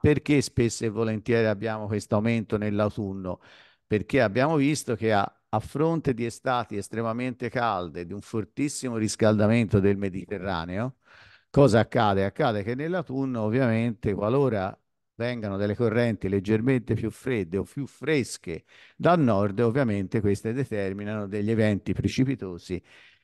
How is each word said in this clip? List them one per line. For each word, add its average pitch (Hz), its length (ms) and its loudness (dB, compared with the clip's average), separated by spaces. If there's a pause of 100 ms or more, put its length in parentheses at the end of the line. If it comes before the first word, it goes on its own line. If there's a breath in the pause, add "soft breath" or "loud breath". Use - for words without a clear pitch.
perché 147 400 4
spesso 117 460 -2
e - 20 -2
volentieri 110 580 0
abbiamo 107 400 -2
questo 104 280 -2
aumento 110 420 0
nell'autunno? 101 840 -2 (460 soft breath)
Perché 107 360 2
abbiamo 127 340 2
visto 139 400 0
che 110 160 0
a, 101 280 0 (100)
a 110 100 0
fronte 160 540 0
di 113 100 -4
estati 117 540 -4
estremamente 113 720 -6
calde, 90 560 -2
di 90 80 -10
un 101 80 -12
fortissimo 123 720 -6
riscaldamento 107 840 4
del 98 200 4
Mediterraneo, 95 960 -6 (540 soft breath)
cosa 117 300 6
accade? 104 440 2
Accade 107 380 -2
che 110 120 -6
nell'autunno, 135 640 -4
ovviamente, 113 720 0
qualora 107 640 0 (360)
vengano 117 420 -6
delle 104 180 0
correnti 113 540 0
leggermente 110 640 0
più 107 160 -4
fredde 101 460 -4
o 95 80 -2
più 139 220 -10
fresche 123 800 -4 (300 soft breath)
dal 175 240 4
nord, 104 420 2
ovviamente 113 600 0
queste 101 320 0
determinano 104 760 -6
degli 104 240 -2
eventi 107 420 2
precipitosi 95 880 -2 (440 soft breath)